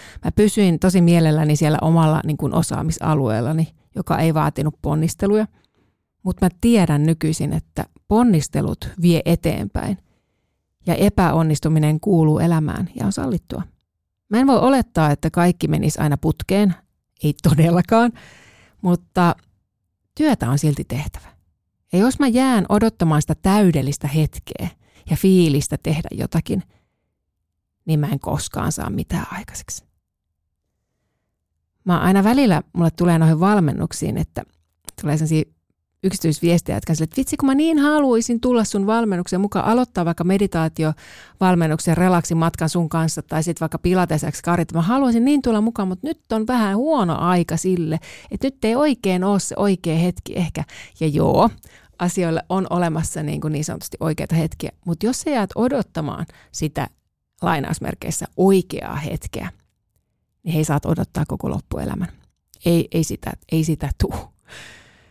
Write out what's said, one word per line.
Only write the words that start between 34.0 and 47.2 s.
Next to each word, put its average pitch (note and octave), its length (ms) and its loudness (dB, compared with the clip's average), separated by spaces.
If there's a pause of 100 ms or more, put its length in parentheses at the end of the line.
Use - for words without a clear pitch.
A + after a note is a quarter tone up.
että - 260 -6 (580)
tulee D3+ 160 -2
sellaisia D#3 260 0 (600)
yksityisviestejä, E3+ 760 0
jotka - 140 -4
on D#3 40 2
silleen, D#3 120 -2
että - 100 -6
"Vitsi, C4+ 200 -2
kun C#4 100 0
mä C4+ 80 2
niin D#4 240 2
haluaisin C4 600 2
tulla B3 220 2
sun G3 220 -2
valmennukseen G3 560 0
mukaan, G3+ 240 -2
aloittaa A#3 400 0
vaikka E3+ 180 -2
meditaatio-valmennuksen, E3+ 1700 0
relaksimatkan E3 720 0
sun E3+ 200 -2
kanssa E3 320 -2
tai D#3+ 220 -4
sit E3 180 -4
vaikka D#3+ 160 -4
pilates E3+ 540 0
x - 100 -12
karit. E3+ 320 -2
Mä E3 80 0
haluaisin A#3 440 2
niin C#4+ 160 2
tulla A3 200 0
mukaan, A3 260 -2
mut F#3 160 -6
nyt D#4 160 -6 (120)
on A3 160 -2
vähän A3 300 0
huono A#3+ 380 0
aika E3+ 420 0